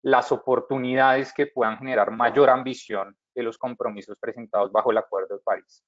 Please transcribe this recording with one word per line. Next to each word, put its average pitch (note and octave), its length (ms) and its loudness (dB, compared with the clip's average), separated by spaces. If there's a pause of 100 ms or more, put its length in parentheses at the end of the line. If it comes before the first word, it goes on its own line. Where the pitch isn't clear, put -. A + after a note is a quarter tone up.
las C3 280 2
oportunidades C3 1000 0
que C#3+ 140 -2
puedan A2 300 -2
generar A#2+ 340 0
mayor A#2+ 380 4
ambición B2+ 680 -2 (180)
de A#2+ 100 -6
los A2+ 140 -6
compromisos A2+ 600 -10
presentados G#2 520 -4
bajo G#2+ 200 2
el G#2+ 60 2
Acuerdo G2 400 -4
de - 60 -16
París. - 440 -6